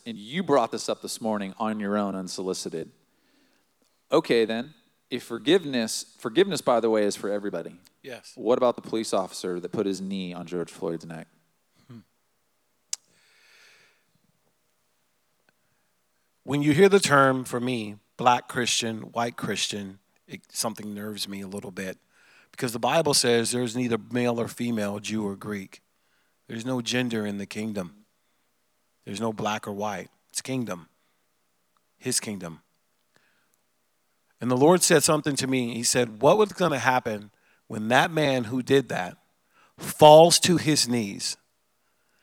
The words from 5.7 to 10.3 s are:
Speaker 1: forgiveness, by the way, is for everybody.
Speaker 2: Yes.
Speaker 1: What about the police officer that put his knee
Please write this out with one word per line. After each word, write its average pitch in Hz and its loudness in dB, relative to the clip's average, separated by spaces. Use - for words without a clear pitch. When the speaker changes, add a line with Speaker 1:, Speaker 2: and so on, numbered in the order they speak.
Speaker 1:
forgiveness, 151 0
by 120 2
the 113 2
way, 110 2
is 101 0
for 104 -8
everybody. 92 -6
Speaker 2:
Yes. 120 -18
Speaker 1:
What 120 0
about 123 2
the 104 -14
police 110 -4
officer 92 -4
that 87 -10
put 107 -2
his 95 -2
knee 95 -8